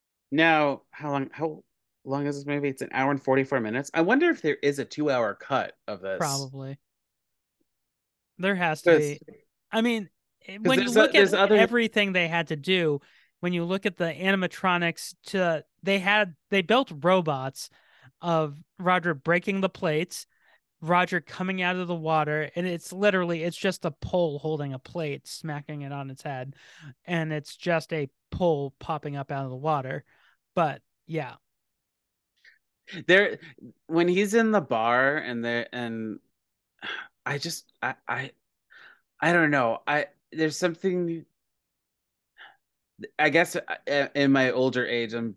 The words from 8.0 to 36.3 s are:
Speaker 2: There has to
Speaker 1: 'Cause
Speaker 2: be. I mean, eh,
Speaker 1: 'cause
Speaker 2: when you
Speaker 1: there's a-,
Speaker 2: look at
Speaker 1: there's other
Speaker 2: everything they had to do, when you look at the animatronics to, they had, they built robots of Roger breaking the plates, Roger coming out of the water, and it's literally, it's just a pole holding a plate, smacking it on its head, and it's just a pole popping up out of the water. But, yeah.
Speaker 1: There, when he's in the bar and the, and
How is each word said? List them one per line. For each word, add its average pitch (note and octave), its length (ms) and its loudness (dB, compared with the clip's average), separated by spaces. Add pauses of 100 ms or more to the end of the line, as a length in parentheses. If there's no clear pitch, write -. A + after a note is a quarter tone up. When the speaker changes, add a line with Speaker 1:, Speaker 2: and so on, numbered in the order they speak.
Speaker 2:
There F#3+ 160 0
has E3+ 280 -2
to F3 80 6
Speaker 1:
'Cause D#3 100 8
Speaker 2:
be. D3 180 -2 (540)
I A3+ 80 0
mean, A3+ 300 -2 (360)
eh, F#3+ 120 -14
Speaker 1:
'cause A3 80 -4
Speaker 2:
when C4 140 6
you B3 40 2
Speaker 1:
there's A#3+ 120 -2
a-, A3 40 12
Speaker 2:
look A3 100 8
at - 40 0
Speaker 1:
there's G3+ 200 8
other G3+ 220 6
Speaker 2:
everything A3 560 4
they F3 160 0
had E3 200 -2
to D#3+ 80 -4
do, D#3 440 0 (400)
when F3 140 -2
you E3+ 100 -2
look F#3+ 220 -2
at F#3+ 100 -2
the E3+ 160 -2
animatronics F3+ 1000 0 (120)
to, E3+ 380 0 (180)
they G3 160 2
had, G3 380 2 (140)
they G3 100 4
built G#3+ 320 2 (100)
robots D3+ 680 0 (500)
of D#3+ 420 -2 (160)
Roger F3 360 0
breaking F3+ 480 0
the F#3+ 80 0
plates, D#3+ 560 -4 (560)
Roger F3+ 400 2
coming F#3 400 -6
out F3+ 140 -2
of F3+ 120 -4
the F3 60 -4
water, D#3 600 -2
and F3 120 -4
it's F3 260 -8
literally, F#3 500 0
it's E3+ 140 -4
just - 300 -2
a D#3 40 -2
pole D#3+ 480 -2
holding D3+ 360 -4
a - 40 -10
plate, C#3+ 480 -8
smacking D3 560 -10
it C#3 100 -10
on C#3 180 -10
its C3 120 -16
head, C3+ 320 -10 (520)
and E3 260 -2
it's D3+ 240 -8
just E3 380 -2
a D3 160 -4 (200)
pole C#3+ 480 0
popping D3 380 -6
up C#3 140 -8
out C#3 140 -4
of C3 60 -8
the B2+ 60 -10
water. C3+ 480 -2 (500)
But, D#3 280 0 (240)
yeah. D#3 300 -8 (1700)
Speaker 1:
There, F#3 320 4 (480)
when E3+ 220 2
he's G3 260 2
in A3+ 160 4
the G#3 100 4
bar B2 560 2
and B2 280 -6
the, A#2+ 280 -2
and A2+ 460 -8 (1080)